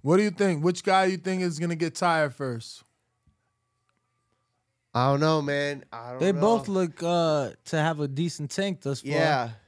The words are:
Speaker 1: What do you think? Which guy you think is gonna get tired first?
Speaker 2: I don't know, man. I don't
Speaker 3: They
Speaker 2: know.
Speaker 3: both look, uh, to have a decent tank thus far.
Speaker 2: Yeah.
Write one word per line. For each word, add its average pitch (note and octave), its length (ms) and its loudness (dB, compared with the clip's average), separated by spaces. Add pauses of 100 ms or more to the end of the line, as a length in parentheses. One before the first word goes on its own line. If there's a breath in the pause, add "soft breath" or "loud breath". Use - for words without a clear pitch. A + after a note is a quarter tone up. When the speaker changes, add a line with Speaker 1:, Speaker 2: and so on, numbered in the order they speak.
Speaker 1:
What D#3+ 140 6
do G#3+ 60 6
you G#3 80 2
think? F3 320 0
Which F3 200 0
guy F#3+ 220 4
you F#3 120 2
think F#3 240 -2
is E3+ 180 -2
gonna E3+ 180 -2
get E3 180 -2
tired D#3+ 400 2
first? B2 480 -8 (2000)
Speaker 2:
I B2 160 2
don't C#3 120 2
know, D#3 200 2
man. C#3+ 520 -2
I A#2 180 -12
don't B2+ 80 -12
Speaker 3:
They F#3 140 2
Speaker 2:
know. E3 80 0
Speaker 3:
both A3 260 2
look, F#3 340 -2
uh, E3 500 0 (140)
to E3+ 140 -4
have D#3 200 0
a D3 80 -2
decent D3 440 -4
tank F#3+ 300 -4
thus C#3 200 -4
far. C3+ 100 -8
Speaker 2:
Yeah. D3 380 2 (180)